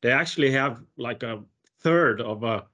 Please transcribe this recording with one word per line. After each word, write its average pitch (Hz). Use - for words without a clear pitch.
They 120
actually 147
have, 135
like, 120
a 113
third 160
of 110
a 113